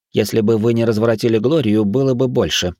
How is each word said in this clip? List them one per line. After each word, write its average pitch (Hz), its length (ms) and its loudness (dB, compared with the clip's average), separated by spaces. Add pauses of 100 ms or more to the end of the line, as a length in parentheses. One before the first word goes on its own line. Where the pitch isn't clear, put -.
(140)
Если 113 280 0
бы 113 160 2
вы 117 160 0
не 117 100 0
разворотили 113 540 0
Глорию, 110 480 0
было 131 280 0
бы 127 140 0
больше". 95 520 -2